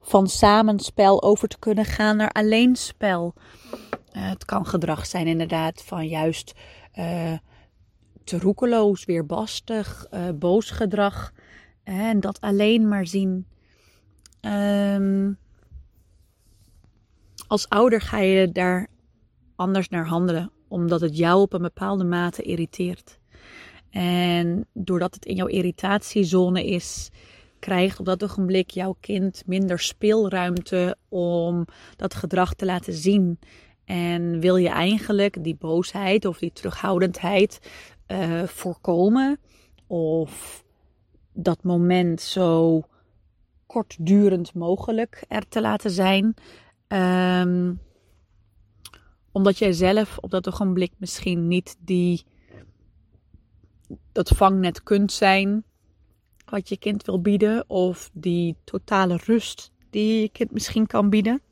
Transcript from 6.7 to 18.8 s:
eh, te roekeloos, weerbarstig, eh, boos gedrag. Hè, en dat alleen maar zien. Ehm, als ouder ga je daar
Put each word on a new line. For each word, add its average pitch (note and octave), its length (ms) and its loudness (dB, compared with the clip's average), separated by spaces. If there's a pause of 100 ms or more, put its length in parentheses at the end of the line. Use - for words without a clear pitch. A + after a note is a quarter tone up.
eh, E3 420 -6 (920)
te E3+ 160 -6
roekeloos, G#3 680 2
weerbarstig, F#3+ 1040 -6
eh, F3+ 260 -6
boos F3+ 340 0
gedrag. G3+ 640 -2 (500)
Hè, G3+ 260 -4
en G#3+ 100 2
dat G3 220 -6
alleen G#3+ 460 2
maar G3 200 0
zien. F#3 400 -2 (920)
Ehm, G3+ 920 0 (2250)
als - 220 -2
ouder A3 320 4
ga - 160 -6
je F#3+ 340 4
daar F3+ 360 -2 (680)